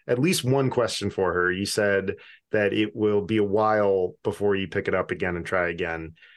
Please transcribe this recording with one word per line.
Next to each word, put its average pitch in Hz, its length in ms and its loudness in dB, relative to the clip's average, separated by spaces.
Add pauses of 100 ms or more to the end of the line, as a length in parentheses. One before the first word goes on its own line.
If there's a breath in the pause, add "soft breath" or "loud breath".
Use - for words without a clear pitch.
at 123 120 0
least 160 260 2
one 131 240 2
question 110 400 0
for 90 240 0
her. 90 180 2
You 92 140 -2
said 101 520 0 (340 loud breath)
that 104 240 2
it 107 200 0
will 104 280 2
be 107 160 0
a 104 60 2
while 101 720 2 (100)
before 101 300 0
you 98 140 -2
pick 98 180 -4
it 95 80 -2
up 92 160 0
again 90 260 -2
and 82 100 -6
try 87 240 0
again. 82 420 -6 (240 loud breath)